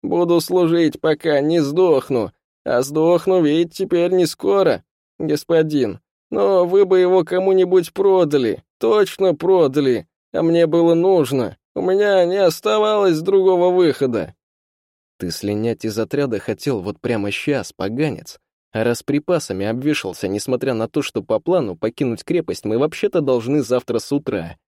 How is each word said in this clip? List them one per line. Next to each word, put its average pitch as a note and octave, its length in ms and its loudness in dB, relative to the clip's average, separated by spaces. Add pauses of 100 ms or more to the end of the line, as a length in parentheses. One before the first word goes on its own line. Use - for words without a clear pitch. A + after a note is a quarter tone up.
Буду E3+ 380 0
служить, E3+ 600 0
пока D3+ 400 0
не D#3+ 200 2
сдохну. C#3 680 0 (340)
А B2 180 0
сдохну E3+ 600 2
ведь D#3+ 300 0
теперь F3+ 400 -2
не F3+ 140 2
скоро, F#3+ 580 0 (340)
господин. D3+ 800 -2 (300)
Но G3 340 2
вы G3 200 4
бы F#3 160 2
его F3+ 240 4
кому-нибудь F#3 680 2
продали, D#3+ 720 2 (160)
точно G3 560 0
продали. C#3+ 720 2 (260)
А - 100 -2
мне E3 240 2
было E3+ 280 2
нужно. D#3+ 600 0 (180)
У - 60 -6
меня F#3+ 440 2
не F3+ 120 -2
оставалось G3+ 840 0
другого F#3 500 2
выхода». C3+ 640 0 (840)
«Ты F2+ 120 -8
слинять G#2 540 -4
из A2 140 -4
отряда C3 400 -2
хотел A2+ 420 -4
вот F2+ 200 -8
прямо G#2+ 300 -4
щас, C3 420 -4
поганец. A2+ 680 -6 (340)
А A2 120 -2
раз A#2+ 180 -2
припасами D3 640 -4
обвешался, A#2 600 -4
несмотря B2+ 440 -4
на A2+ 160 -4
то, D3 140 -4
что A2 200 -6
по A2 160 -2
плану C3+ 380 -2
покинуть A#2 480 -4
крепость D#3+ 400 -2
мы G#2+ 140 -2
вообще-то D#3+ 420 -2
должны C3 420 0
завтра A#2+ 360 -2
с - 140 -8
утра». F2+ 440 -6 (120)